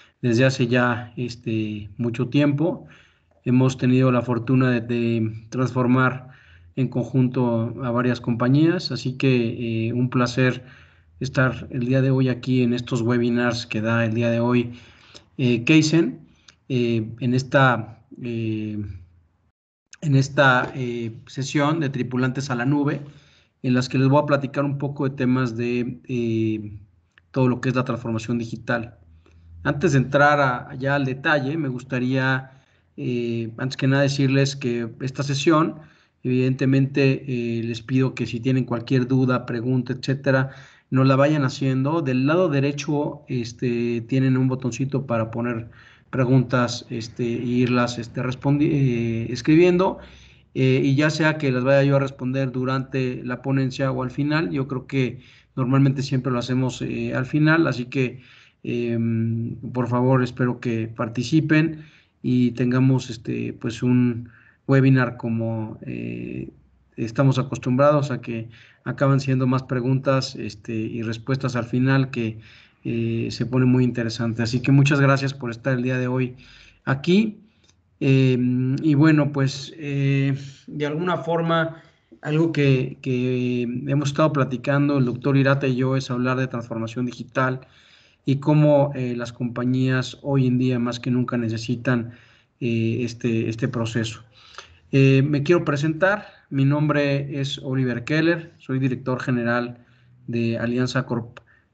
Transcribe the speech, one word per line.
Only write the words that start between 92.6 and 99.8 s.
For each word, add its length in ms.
eh, 420
este, 460
este 200
proceso. 560
Eh, 300
me 200
quiero 220
presentar, 640
mi 140
nombre 760
es 180
Oliver 460
Keller, 540
soy 200
director 420
general 640